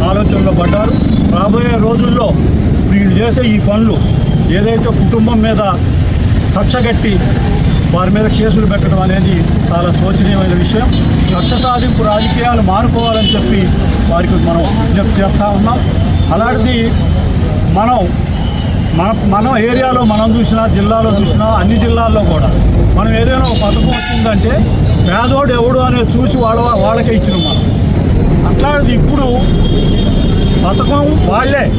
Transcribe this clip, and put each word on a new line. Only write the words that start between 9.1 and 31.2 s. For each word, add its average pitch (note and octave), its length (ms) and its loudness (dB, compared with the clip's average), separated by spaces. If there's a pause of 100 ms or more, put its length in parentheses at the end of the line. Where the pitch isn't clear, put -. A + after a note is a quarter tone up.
చాలా E3+ 200 -2 (100)
శోచనీయమైన F#3+ 600 0
విషయం. A3 240 0 (460)
కక్ష - 220 0 (100)
సాధింపు B3 460 0
రాజకీయాలు A#3 600 0
మానుకోవాలని A3+ 640 0
చెప్పి G#3 260 0 (520)
వారికి F3 260 0 (100)
మనం C3+ 140 0 (200)
విజ్ఞప్తి E3+ 400 0
చేస్తా G3+ 240 0 (120)
ఉన్నాం. A3+ 220 0 (540)
అలాంటిది A#3+ 440 0 (1000)
మనం, A#3 220 0 (1000)
మన, F#3+ 100 -2 (240)
మన G#3 120 0 (240)
ఏరియాలో B3+ 340 0 (100)
మనం G#3+ 140 0 (100)
చూసినా, A3+ 260 0 (140)
జిల్లాలో A3 340 0 (100)
చూసినా, G#3+ 260 0 (140)
అన్ని G#3+ 220 0
జిల్లాల్లో A3+ 400 0 (100)
కూడా - 160 0 (480)
మనం A3 140 0 (100)
ఏదైనా C4 300 0
ఒక A3 120 0
పథకం - 340 0
వచ్చిందంటే A3 560 0 (560)
పేదోడు B3+ 500 0
ఎవడు B3 200 0
అనేది B3 380 0
చూసి B3+ 280 0
వాళ్ళ, A3+ 160 0 (240)
వాళ్ళకే A3+ 340 0
ఇచ్చినాం F#3+ 300 -2
మనం. - 140 -2 (840)
అట్లాంటిది C#4+ 520 0
ఇప్పుడు C#4 260 0 (1400)
పథకం B3 380 0 (280)